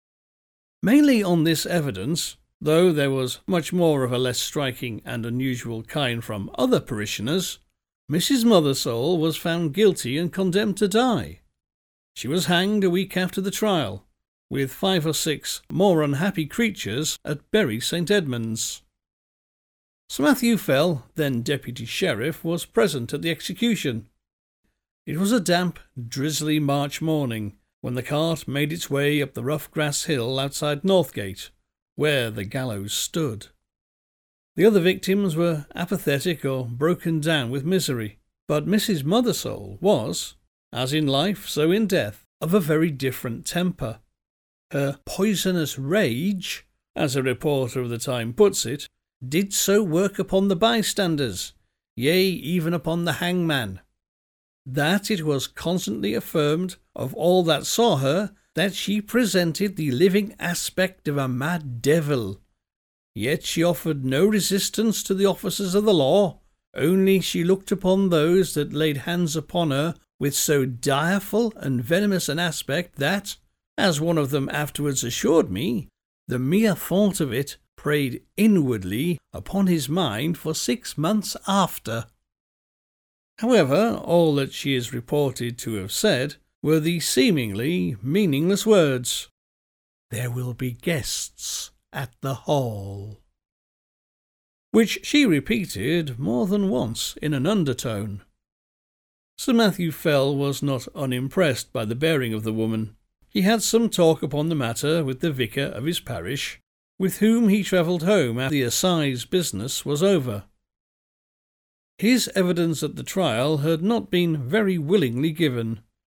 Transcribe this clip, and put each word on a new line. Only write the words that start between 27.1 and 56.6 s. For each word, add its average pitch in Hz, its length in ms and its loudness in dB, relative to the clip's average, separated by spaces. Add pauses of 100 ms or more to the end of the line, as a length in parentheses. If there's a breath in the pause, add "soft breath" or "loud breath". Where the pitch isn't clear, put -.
when 120 140 -6
the 127 80 -4
cart 156 460 -2
made 143 240 -2
its 170 180 -8
way 143 320 2
up 131 120 -6
the 120 100 -8
rough 143 260 -4
grass 151 340 -2
hill 131 340 -2
outside 143 440 -4
Northgate, 151 680 0 (440)
where 139 340 0
the 107 160 -6
gallows 107 480 -6
stood. 127 540 -4 (1080)
The 170 100 6
other 208 140 6
victims 190 560 0
were 165 300 0 (100)
apathetic 170 680 -2
or 131 220 -2
broken 160 540 0
down 147 300 0
with 131 140 -4
misery, 143 540 -2 (300)
but 151 180 0
Missus 190 380 0
Mothersole 113 760 -2
was, 170 540 0 (380)
as 131 200 -4
in 156 140 0
life, 143 420 0
so 151 220 2
in 214 160 2
death, 127 400 -2 (140)
of 160 120 -2
a 208 80 4
very 160 300 2
different 127 560 -6
temper. 175 540 -4 (680)
Her 139 340 -2
poisonous 185 760 0
rage, 165 880 -2 (280)
as 143 220 -2
a 135 60 0
reporter 131 580 -2
of 120 100 -4
the 117 80 -6
time 120 340 -4
puts 202 340 4
it, 135 220 -8 (380)
did 190 260 0
so 202 300 2
work 190 360 0
upon 196 300 2
the 196 80 2
bystanders, 170 960 0 (420)
yea, 160 260 2
even 170 500 0
upon 170 320 -2
the 165 100 0
hangman, 160 640 -2 (840)
that 151 460 0
it 175 140 -2
was 139 220 0
constantly 196 680 -4
affirmed 170 600 0 (180)